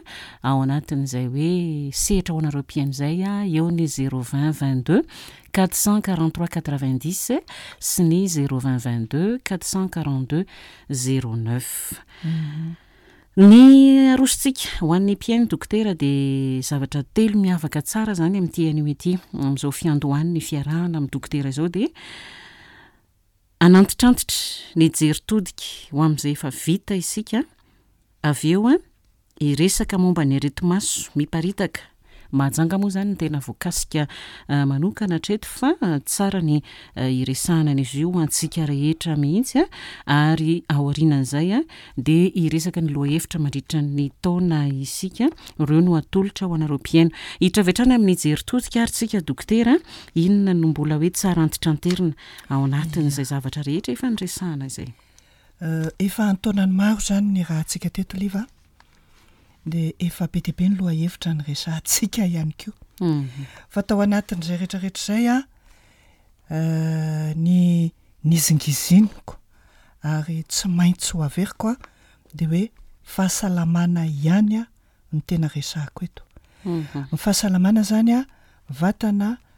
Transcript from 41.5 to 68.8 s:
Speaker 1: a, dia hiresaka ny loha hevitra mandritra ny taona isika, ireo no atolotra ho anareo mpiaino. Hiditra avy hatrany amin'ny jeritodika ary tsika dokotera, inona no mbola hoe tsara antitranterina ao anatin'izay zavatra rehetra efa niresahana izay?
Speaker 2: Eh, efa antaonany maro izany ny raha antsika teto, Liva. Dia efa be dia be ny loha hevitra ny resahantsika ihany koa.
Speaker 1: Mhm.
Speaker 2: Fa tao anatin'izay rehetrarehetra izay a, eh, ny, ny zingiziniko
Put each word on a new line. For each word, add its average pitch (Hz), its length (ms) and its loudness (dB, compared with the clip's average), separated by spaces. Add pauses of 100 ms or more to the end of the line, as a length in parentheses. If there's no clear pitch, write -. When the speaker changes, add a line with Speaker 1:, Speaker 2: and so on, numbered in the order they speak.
Speaker 1:
a, 254 60 0 (340)
dia 160 400 2
hiresaka 165 480 -2
ny 160 80 -2
loha 143 220 -2
hevitra 160 260 -4
mandritra 143 460 -2
ny 143 240 -2 (160)
taona 175 420 0
isika, 139 640 -4 (320)
ireo 151 240 4
no 180 100 4
atolotra 196 540 -2
ho 170 100 -2
anareo 147 240 -2
mpiaino. 165 320 4 (240)
Hiditra 185 240 4
avy 185 80 2
hatrany 247 240 4
amin'ny 202 300 4
jeritodika 233 580 -2
ary 233 140 0
tsika 220 260 -2
dokotera, 226 540 2 (420)
inona 190 400 4
no 160 140 2
mbola 147 260 -2
hoe 170 160 0
tsara 170 300 2
antitranterina 165 720 0 (320)
ao 135 180 0
anatin'izay 143 640 -2
zavatra 139 320 -6
rehetra 151 320 -4
efa 254 160 -4
niresahana 175 560 -6
izay? 131 240 -12 (720)
Speaker 2:
Eh, 160 240 -4 (160)
efa 202 300 -2
antaonany 196 420 0
maro 202 240 2
izany 202 320 0
ny 185 160 0
raha 160 160 -2
antsika 170 320 -6
teto, 190 240 -6
Liva. 196 240 -4 (1200)
Dia 165 320 -4
efa 175 320 -4
be 175 160 -4
dia 175 80 -4
be 180 160 0
ny 202 80 2
loha 180 160 -2
hevitra 165 400 -4
ny 151 140 -2
resahantsika 160 800 -4
ihany 160 240 -2
koa. - 220 -16 (260)
Speaker 1:
Mhm. 139 460 -2 (260)
Speaker 2:
Fa 208 100 -4
tao 202 220 0
anatin'izay 185 560 -2
rehetrarehetra 185 400 -8 (160)
izay 240 160 2
a, 254 60 2 (1120)
eh, 160 840 -2
ny, 170 560 2 (320)
ny 165 120 4
zingiziniko 160 1040 2 (640)